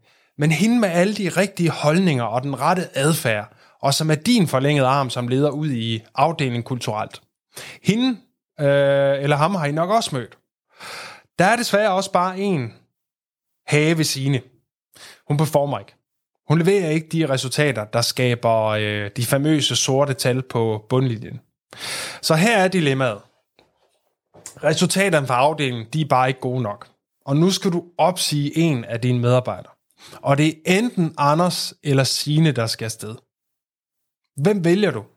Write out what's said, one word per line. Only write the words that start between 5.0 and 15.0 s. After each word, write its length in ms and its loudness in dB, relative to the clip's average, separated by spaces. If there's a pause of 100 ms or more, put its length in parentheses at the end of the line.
som 180 -6
leder 220 2
ud 200 -4
i 320 -4 (120)
afdelingen 480 0
kulturelt. 600 -8 (640)
Hende, 240 2 (520)
øh, 640 2
eller 140 0
ham 180 0
har 120 -2
I 60 -2
nok 180 -2
også 260 0
mødt. 220 -10 (1000)
Der 60 4
er 120 4
desværre 360 2
også 200 -2
bare 260 0
en 360 -2 (920)
have 320 2
ved 60 2
Signe. 360 -2 (880)